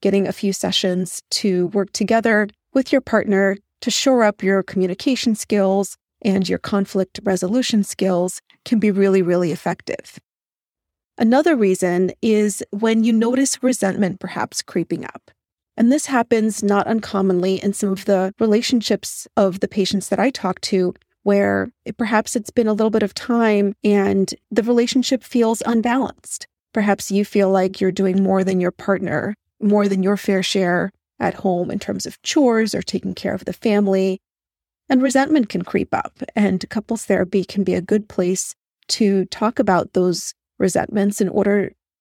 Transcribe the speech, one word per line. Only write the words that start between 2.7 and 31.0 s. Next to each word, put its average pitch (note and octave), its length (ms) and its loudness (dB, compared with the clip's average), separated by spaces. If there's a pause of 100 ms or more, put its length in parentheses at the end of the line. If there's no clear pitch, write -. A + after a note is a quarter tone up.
with C4 180 0
your C4+ 100 4
partner G3 560 2 (240)
to A#3 100 -2
shore B3+ 320 2
up G#3 180 0
your F#3+ 220 2
communication G3 720 -2
skills G3 640 0 (260)
and F#3+ 240 2
your F3+ 100 -2
conflict G3 640 -4
resolution G3+ 600 0
skills F#3 580 -2 (220)
can A3+ 160 0
be G#3 100 2
really, G3 320 4
really F3 300 2
effective. - 640 -8 (1000)
Another C4+ 400 4
reason F#3 640 2
is G#3+ 500 0
when A3+ 320 0
you A#3 100 4
notice B3 480 0
resentment G3 580 0
perhaps - 440 -8
creeping - 400 -4
up. - 260 -16 (460)
And A#3 160 4
this D4+ 160 2
happens A3+ 560 0
not G3+ 240 0
uncommonly F#3+ 720 0
in G3 120 -2
some G3+ 160 -2
of F#3+ 160 -4
the F#3+ 340 0
relationships A3 960 0
of F#3+ 240 2
the G3+ 80 -2
patients F#3+ 400 -2
that F#3+ 120 -2
I B3+ 120 2
talk - 300 -6
to, F#3 340 0 (300)
where G3+ 460 2 (140)
it, A3 100 -10
perhaps A3 400 -2
it's G#3+ 140 -6
been A3+ 180 0
a G#3+ 60 0
little A3 160 0
bit G#3+ 120 0
of G3+ 120 -2
time G#3+ 680 0
and G3 540 2 (160)
the G#3+ 100 0
relationship A#3+ 640 0
feels A3+ 420 0
unbalanced. A#3+ 840 -2 (260)
Perhaps G3+ 380 0
you G3+ 120 2
feel G3 260 2
like F#3+ 300 0
you're F#3 140 0
doing F#3+ 280 0
more F#3+ 220 2
than F#3 160 0
your F3+ 120 0
partner, G3 640 -4 (280)
more G#3 260 2
than F#3+ 160 0
your G3 140 2
fair F#3+ 260 0
share F3+ 480 0 (300)